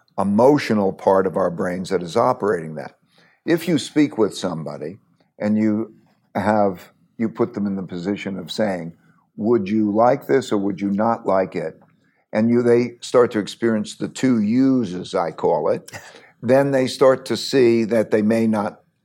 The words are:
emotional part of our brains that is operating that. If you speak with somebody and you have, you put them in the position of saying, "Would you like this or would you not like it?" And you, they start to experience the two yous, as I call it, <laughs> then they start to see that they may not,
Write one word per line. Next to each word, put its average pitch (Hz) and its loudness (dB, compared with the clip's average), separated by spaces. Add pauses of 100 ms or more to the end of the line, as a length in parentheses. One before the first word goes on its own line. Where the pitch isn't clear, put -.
(180)
emotional 107 2
part 95 2
of 90 -4
our 92 0
brains 90 -6
that 90 0
is 85 -8
operating 101 0
that. 67 -14 (500)
If 165 -2
you 165 2
speak 147 -2
with 101 0
somebody 80 -8 (400)
and 107 0
you 107 0 (420)
have, 101 -2 (260)
you 113 -2
put - -4
them 101 -4
in 98 -4
the 95 -6
position 92 -8
of 87 -12
saying, 90 -4 (400)
"Would 107 0
you 107 0
like 123 2
this 131 0
or 107 2
would 98 -4
you 98 -2
not 110 -2
like 95 0
it?" 80 -8 (520)
And 110 0
you, 120 2
they 120 2
start 120 2
to 113 -2
experience 107 -4
the 104 -6
two 123 0
yous, 120 2
as - -8
I 85 -2
call 85 0
it, 127 -4 (280)
<laughs> - -20
then 135 2
they 131 0
start 131 2
to 117 -2
see 117 2
that 107 0
they 110 4
may 113 2
not, 107 -2 (220)